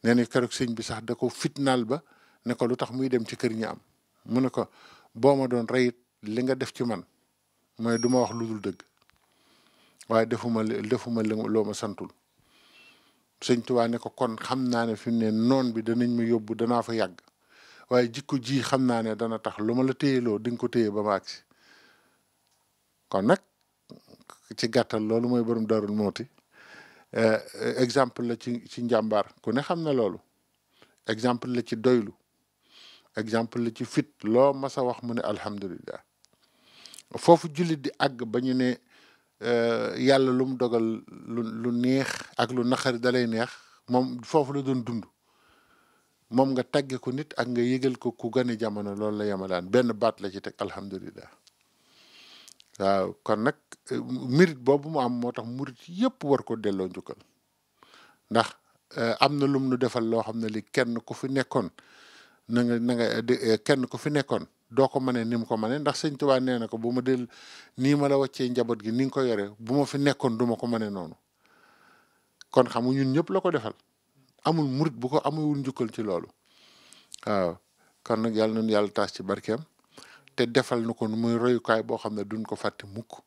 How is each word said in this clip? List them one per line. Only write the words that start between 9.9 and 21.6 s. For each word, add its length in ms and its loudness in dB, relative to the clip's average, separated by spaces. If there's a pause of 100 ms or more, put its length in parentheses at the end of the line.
Waaye 180 4
defuma 360 -2
li, 260 -2
defuma 340 -2
li 120 0
loo 300 0
ma 100 -6
santul." 340 -8 (1300)
Sëñ 240 2
Tuubaa 240 2
ne 100 -2
ko, 120 -8
"Kon 260 -4
xam 320 -2
naa 180 0
ne 100 -2
fi 140 -6
mu 80 2
ne 120 2
noon 420 2
bi 100 -4
danañ 320 0
ma 80 0
yóbbu, 320 0
danaa 280 0
fa 120 -6
yàgg. 240 -2 (720)
Waaye 240 4
jikko 260 -6
ji 220 0
xam 240 2
naa 180 2
ne 140 -2
dana 220 -4
tax 200 -6
lu 160 0
ma 80 2
la 120 2
téyeloo 440 0
di 120 -4
nga 80 -6
ko 100 -2
téye 220 2
ba 120 -2
ma 120 2
agsi." 260 -6 (1700)